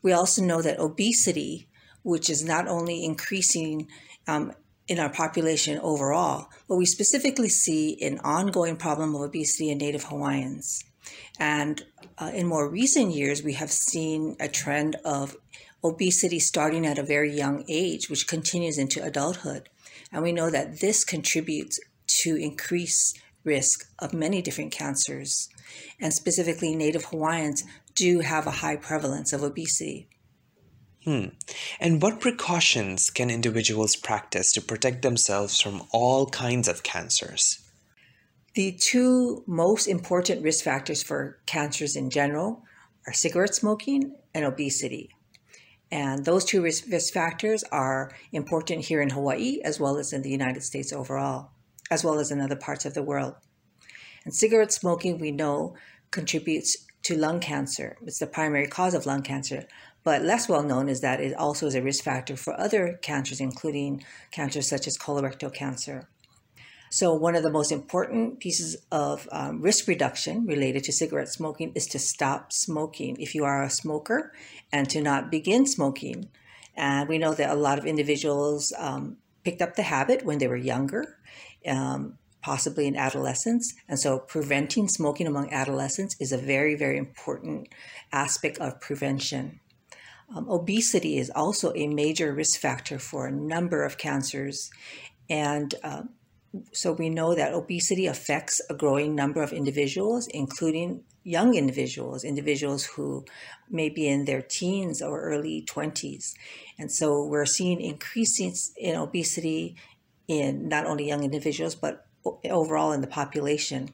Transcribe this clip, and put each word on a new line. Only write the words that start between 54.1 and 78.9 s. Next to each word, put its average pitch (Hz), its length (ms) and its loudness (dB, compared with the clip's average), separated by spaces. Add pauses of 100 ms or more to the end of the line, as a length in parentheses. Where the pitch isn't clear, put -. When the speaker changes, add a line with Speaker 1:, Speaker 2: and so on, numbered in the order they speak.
Speaker 1:
And 151 100 -10
cigarette 220 380 6
smoking, 175 460 0
we 151 120 -2
know, 151 440 -2 (360)
contributes - 760 -2 (180)
to 170 120 0
lung 156 240 2
cancer. - 560 -4 (100)
It's - 140 -8
the 151 80 -2
primary 147 400 0
cause 185 260 0
of 147 120 0
lung 139 160 0
cancer. 139 440 -6 (380)
But 147 180 4
less 214 280 2
well 151 140 4
known 135 260 2
is 131 100 0
that 131 220 0
it 135 140 -2
also 147 320 0
is 131 80 0
a 127 60 2
risk 139 220 -2
factor 131 320 -4
for - 240 -6
other 190 420 0
cancers, 135 380 -4
including 143 640 -4 (280)
cancers 139 360 -4
such 139 180 -2
as 135 120 -4
colorectal 139 560 -4
cancer. 135 560 -8 (800)
So 170 240 4
one 165 220 4
of 160 80 4
the 156 80 4
most 151 200 2
important 226 720 -2
pieces 170 360 -4 (140)
of, 147 400 0
um, 156 300 -4
risk 196 260 2
reduction 160 580 0
related 139 400 0
to - 60 -4
cigarette 147 380 -2
smoking 156 440 -6
is 147 140 -4
to 139 120 -6
stop - 520 -2
smoking 156 680 -4
if 147 140 -8
you 151 120 0
are 139 180 2
a 135 60 -2
smoker, 160 640 -4 (400)
and 139 160 2
to 156 120 0
not 139 300 0
begin 190 340 4
smoking. 139 640 -2 (480)
And 143 320 2
we 160 100 0
know 156 160 2
that 147 160 2
a 147 60 2
lot 143 240 4
of - 60 -8
individuals, 147 920 0
um, 139 400 -6 (280)